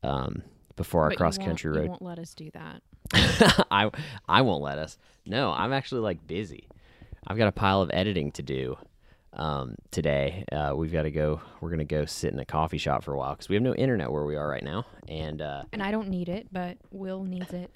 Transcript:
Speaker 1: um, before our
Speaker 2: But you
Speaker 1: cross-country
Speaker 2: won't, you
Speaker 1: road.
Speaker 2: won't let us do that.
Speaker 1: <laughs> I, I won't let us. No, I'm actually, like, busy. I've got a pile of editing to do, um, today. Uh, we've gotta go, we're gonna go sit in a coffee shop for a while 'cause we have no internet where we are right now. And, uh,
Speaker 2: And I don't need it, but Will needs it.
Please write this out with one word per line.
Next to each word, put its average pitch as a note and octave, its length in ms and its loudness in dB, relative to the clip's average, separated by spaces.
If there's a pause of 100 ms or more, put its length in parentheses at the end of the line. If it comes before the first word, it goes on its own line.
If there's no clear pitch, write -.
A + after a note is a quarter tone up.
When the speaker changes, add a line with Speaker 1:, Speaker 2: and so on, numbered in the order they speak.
Speaker 1:
um, C2+ 400 -2 (340)
before E2+ 280 2
our D2+ 60 6
Speaker 2:
But - 40 2
you - 40 -2
Speaker 1:
cross-country F2 520 0
Speaker 2:
won't, D2+ 60 2
you D#2 60 2
Speaker 1:
road. D#2 80 0
Speaker 2:
won't F3+ 120 -12
let F3 160 -10
us E3 160 -14
do D#3 220 -16
that. D#3+ 260 -14 (320)
Speaker 1:
<laughs> - 560 8
I, G2+ 220 4 (360)
I G2+ 140 8
won't F2+ 220 4
let C#2+ 160 -2
us. D#2+ 180 -8 (300)
No, A2 240 0
I'm E2+ 200 0
actually, C3+ 300 -2
like, F2+ 240 -2
busy. D#2+ 420 -6 (600)
I've G2+ 100 -4
got A2+ 100 6
a F#2+ 40 4
pile G2 320 4
of E2+ 100 0
editing F2 380 0
to - 100 -12
do, C2 340 -4 (580)
um, C#2 420 -4 (160)
today. D2+ 600 0
Uh, D2 240 0
we've D#2+ 160 -2
gotta D#2 200 0
go, D2+ 300 0 (180)
we're E2 100 -8
gonna D#2+ 160 -2
go D2+ 200 0
sit - 280 -4
in C#2 60 -4
a C2 60 -6
coffee D#2+ 340 0
shop C2+ 240 0
for D2 100 -6
a C#2 60 -2
while C2+ 160 -4
'cause - 140 -18
we F#2+ 60 2
have G#2 60 4
no B2+ 140 2
internet G#2+ 360 0
where D2 140 0
we D2 100 -2
are D2+ 140 -2
right C2 140 -4
now. F#2 240 -6 (200)
And, D#2 360 -6
uh, C#2+ 280 -8
Speaker 2:
And G#3 120 -6
I G3 80 -2
don't A3 180 -4
need F3+ 200 -4
it, F#3+ 220 -6
but F3+ 260 -8 (120)
Will F#3+ 340 -8
needs F3+ 300 -6
it. F3+ 220 -10